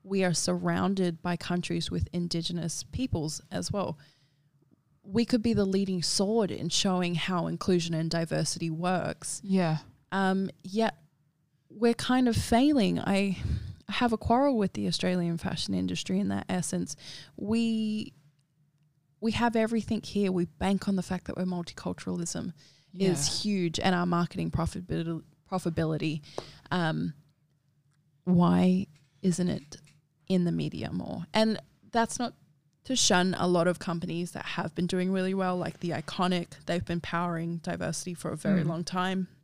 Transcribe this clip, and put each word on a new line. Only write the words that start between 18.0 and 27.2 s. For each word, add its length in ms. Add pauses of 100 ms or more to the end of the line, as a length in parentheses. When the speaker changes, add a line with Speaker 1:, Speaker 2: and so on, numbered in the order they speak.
Speaker 1:
we 140
have 220
everything 460
here. 300
We 140
bank 420
on 80
the 80
fact 220
that 120
we're 80
multiculturalism 1080 (400)
Speaker 2:
Yeah. 180
Speaker 1:
is 320
huge 360
and 140
our 120
marketing 460
profitabil-, 720 (280)
profitability. 680 (500)
Um, 420 (1120)